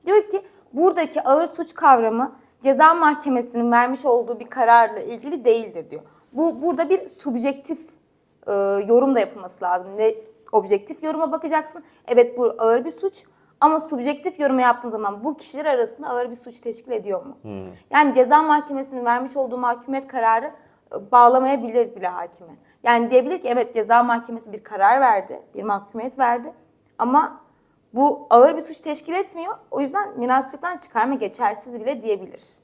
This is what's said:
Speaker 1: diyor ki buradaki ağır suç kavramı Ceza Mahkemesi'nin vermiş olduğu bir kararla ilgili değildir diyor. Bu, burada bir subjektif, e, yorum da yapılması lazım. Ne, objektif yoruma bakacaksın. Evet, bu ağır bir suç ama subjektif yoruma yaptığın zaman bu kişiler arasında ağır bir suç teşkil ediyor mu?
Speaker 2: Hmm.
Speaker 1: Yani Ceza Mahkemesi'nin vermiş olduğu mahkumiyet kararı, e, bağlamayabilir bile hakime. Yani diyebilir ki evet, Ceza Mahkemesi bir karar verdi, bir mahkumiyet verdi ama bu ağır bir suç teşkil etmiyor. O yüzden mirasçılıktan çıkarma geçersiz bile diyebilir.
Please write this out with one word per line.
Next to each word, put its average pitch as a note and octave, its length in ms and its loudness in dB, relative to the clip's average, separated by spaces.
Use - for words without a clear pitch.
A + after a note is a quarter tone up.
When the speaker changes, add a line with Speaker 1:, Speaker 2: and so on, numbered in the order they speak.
Speaker 1:
diyor G#4 220 2
ki G4 140 -6
buradaki F4 500 0
ağır D4+ 240 4
suç - 260 -10
kavramı A#3+ 640 2
Ceza C4+ 320 4
Mahkemesi'nin B3+ 760 0
vermiş B3 340 0
olduğu A#3+ 340 0
bir - 100 -16
kararla A#3 500 4
ilgili A#3+ 460 -10
değildir G#3+ 460 0
diyor. D3+ 100 -14
Bu, C4+ 280 -2
burada D#4+ 280 -2
bir - 180 -16
subjektif, C4+ 720 -8
e, - 40 -6
yorum B3+ 280 4
da A#3 40 2
yapılması F#3+ 460 -8
lazım. F3+ 220 -2
Ne, A3 160 0
objektif G3+ 520 -2
yoruma D#4 280 -4
bakacaksın. D#4 520 -4
Evet, A#3+ 300 4
bu A#3 200 0
ağır A#3 280 2
bir D#4+ 60 -8
suç - 320 -8
ama D#4 180 4
subjektif D4 600 -6
yoruma C4+ 220 2
yaptığın A#3+ 280 0
zaman G#3+ 340 -8
bu C#4+ 140 -6
kişiler D4 280 -10
arasında C4 440 -2
ağır B3 220 -6
bir A#3+ 40 -14
suç A#3+ 240 -20
teşkil A#3 320 -12
ediyor G3+ 340 -6
mu? C#3 160 -20
Speaker 2:
Hmm. - 260 -12
Speaker 1:
Yani C#4+ 240 4
Ceza B3+ 260 4
Mahkemesi'nin C#4 640 -2
vermiş B3 320 -2
olduğu B3 200 -6
mahkumiyet B3 500 -6
kararı, A#3 380 0
e, - 200 -8
bağlamayabilir A#3+ 840 4
bile F#3 120 -8
hakime. F3 440 -10
Yani A#3 280 2
diyebilir B3+ 300 2
ki - 80 -8
evet, A#3+ 240 -2
Ceza A3+ 300 4
Mahkemesi A#3 500 -6
bir G#3+ 100 -16
karar G#3+ 380 2
verdi, G#3 380 0
bir G3+ 80 -10
mahkumiyet A3 560 -8
verdi B3 340 -2
ama C4 420 0
bu C4+ 360 0
ağır C4+ 280 8
bir E4 40 -8
suç D#4+ 180 -18
teşkil D4+ 340 -10
etmiyor. F#4 400 -8
O C4+ 100 -4
yüzden F#4 380 -6
mirasçılıktan C4+ 580 -4
çıkarma B3+ 380 -4
geçersiz G#3+ 680 -6
bile A#3+ 200 -6
diyebilir. G3+ 400 -6